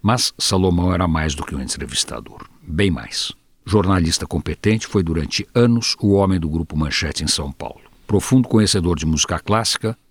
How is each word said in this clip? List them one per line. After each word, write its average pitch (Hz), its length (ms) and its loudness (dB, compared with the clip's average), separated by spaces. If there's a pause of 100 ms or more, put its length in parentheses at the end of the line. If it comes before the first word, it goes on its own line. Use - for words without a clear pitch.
Mas 117 340 0
Salomão 92 560 2
era 90 140 0
mais 78 300 0
do 73 100 -8
que - 80 -8
um 69 60 -6
entrevistador, - 840 -8 (160)
bem 90 300 0
mais. - 400 -6 (340)
Jornalista 95 600 2
competente, 104 640 -2
foi 98 160 0
durante 80 500 -4
anos 120 460 2
o 101 140 4
homem 98 260 4
do 80 80 -4
Grupo 78 280 -4
Manchete 76 460 -2
em 76 60 -2
São 71 240 -4
Paulo. - 300 -14 (220)
Profundo 120 440 2
conhecedor 90 500 2
de 80 80 -4
música 80 320 0
clássica, 110 580 -2 (140)